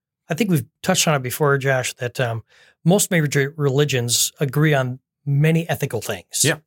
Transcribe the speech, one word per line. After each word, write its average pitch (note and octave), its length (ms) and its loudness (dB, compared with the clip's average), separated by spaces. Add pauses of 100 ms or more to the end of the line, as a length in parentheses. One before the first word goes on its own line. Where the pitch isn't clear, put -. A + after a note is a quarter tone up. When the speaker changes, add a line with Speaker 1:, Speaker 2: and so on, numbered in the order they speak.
(300)
Speaker 1:
I F3 40 -2
think G3 160 0
we've D3+ 160 2 (160)
touched - 260 0
on D#3 80 2
it C#3 60 -2
before, C#3 360 0
Josh, C3 380 -2
that, B2 240 -8
um, A#2 240 -4 (400)
most G3+ 280 2
major C#3+ 460 0
religions C3+ 840 0
agree D3 340 2
on C3 260 -2 (260)
many D#3 440 2
ethical C#3 320 -4
things. - 420 -6
Speaker 2:
Yeah. D3+ 240 0